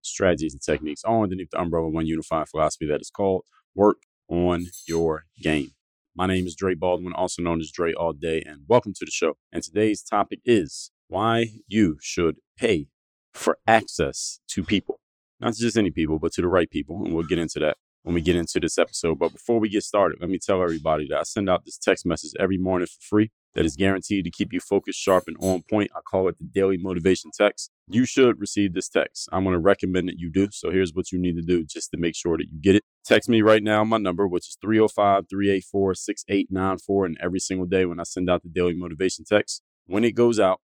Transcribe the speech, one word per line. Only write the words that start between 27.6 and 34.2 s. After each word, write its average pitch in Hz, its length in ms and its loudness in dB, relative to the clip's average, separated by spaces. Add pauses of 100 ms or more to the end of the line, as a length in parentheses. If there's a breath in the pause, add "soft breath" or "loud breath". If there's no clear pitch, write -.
You 117 180 2
should 123 340 4
receive 101 340 -2
this 90 160 -6
text. - 420 -2
I'm 92 120 0
gonna 92 160 2
recommend 92 480 2
that 82 120 -8
you 85 100 -8
do. 95 220 2
So - 200 -6
here's 92 220 0
what 90 180 -6
you 92 80 -4
need 90 160 0
to 85 60 -4
do 85 240 0
just - 260 -12
to 80 60 -8
make 85 180 -2
sure 82 220 -2
that 80 140 -6
you 78 100 -14
get 95 140 6
it. 107 80 4 (220)
Text 110 220 4
me 113 140 4
right 110 220 6
now, 107 200 2
my 110 140 2
number, 98 300 0